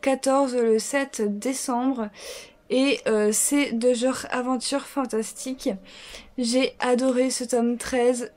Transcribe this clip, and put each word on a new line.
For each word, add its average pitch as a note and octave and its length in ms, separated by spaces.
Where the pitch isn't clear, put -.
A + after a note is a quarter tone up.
quatorze C4+ 540
le A3+ 220
sept C4+ 440
décembre. A#3+ 880
Et, C4 380
euh, G#3+ 240
c'est C#4+ 400
de A#3 220
genre B3+ 360
aventure B3+ 520
fantastique. C4 880
J'ai B3+ 420
adoré B3+ 500
ce B3 160
tome A#3+ 320
treize. B3 600